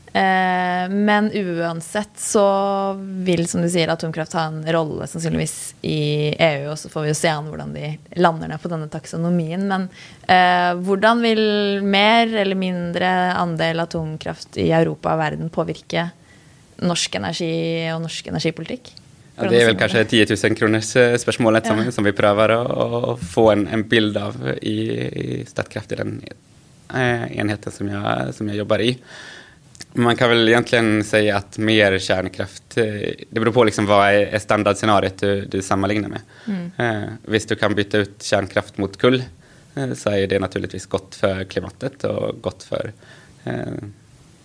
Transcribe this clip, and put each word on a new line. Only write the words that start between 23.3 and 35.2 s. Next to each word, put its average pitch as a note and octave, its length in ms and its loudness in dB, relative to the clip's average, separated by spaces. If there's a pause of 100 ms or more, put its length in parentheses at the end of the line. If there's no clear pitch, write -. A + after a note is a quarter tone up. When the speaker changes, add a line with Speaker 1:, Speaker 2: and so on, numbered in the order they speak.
Speaker 2:
en, G2+ 140 0
en A2 160 -2
bild G#2+ 340 2
av G#2 180 -6 (220)
i, A2 220 -4 (260)
i - 400 -6
Statkraft, - 480 -6
i - 20 -4
den, G#2+ 260 -6 (680)
eh, B2 380 -2 (120)
enheten G#2 320 -4
som - 160 -8
jeg, G#2 460 -4
som G#2+ 160 -6
jeg G#2 80 -6
jobber G#2 240 0
i. B2 160 0 (960)
Man A#2+ 200 2
kan B2 140 4
vel A#2 220 4
egentlig A2+ 560 2
si G#2+ 140 2 (100)
at G2 260 -4
mer G#2+ 400 4
kjernekraft, F#2+ 800 -4
eh, G#2+ 540 -2
det A2 80 -4
beror A2+ 160 2
på B2 100 6
liksom G#2 220 2
hva G2+ 240 6
er, G2+ 240 4
er G#2 80 -4
standardscenariet G2+ 760 2
du, G2+ 320 0